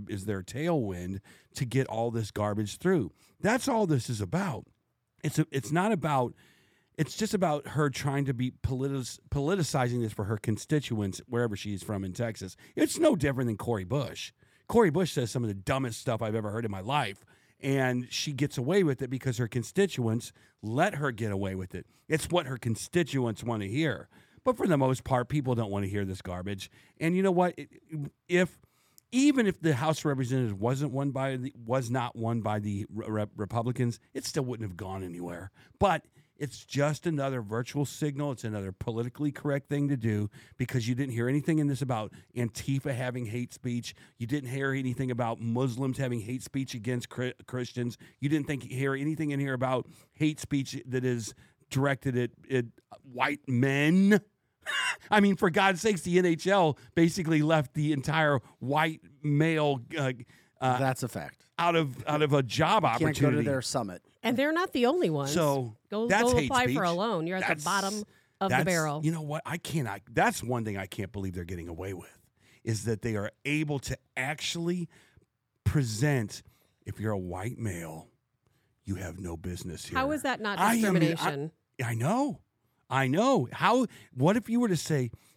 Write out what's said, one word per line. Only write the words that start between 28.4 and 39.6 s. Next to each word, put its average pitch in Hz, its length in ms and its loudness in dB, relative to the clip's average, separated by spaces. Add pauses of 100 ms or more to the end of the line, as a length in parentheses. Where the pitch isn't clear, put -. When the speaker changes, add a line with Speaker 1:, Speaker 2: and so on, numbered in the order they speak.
Speaker 1:
even 262 340 6
if 185 140 0
the 160 140 4
House 151 260 0
of - 60 -14
Representatives 127 480 0
wasn't 127 380 0
won 139 200 -2
by 131 240 -2
the, 127 160 -6 (120)
was 120 260 0
not 123 260 0
won 113 240 0
by 107 180 0
the 101 340 -2
Re-, 104 160 -6
Re-, 107 180 0 (100)
Republicans, 117 640 -2 (140)
it - 100 -6
still 143 200 -2
wouldn't 113 240 -6
have 87 80 -10
gone 95 260 -8
anywhere. 87 480 -10 (280)
But 180 260 4 (320)
it's - 280 -10
just 143 400 0
another 139 380 0
virtual 120 420 -2
signal. 147 460 -4
It's 123 140 -8
another 104 260 -4
politically 120 600 -4
correct 139 360 -2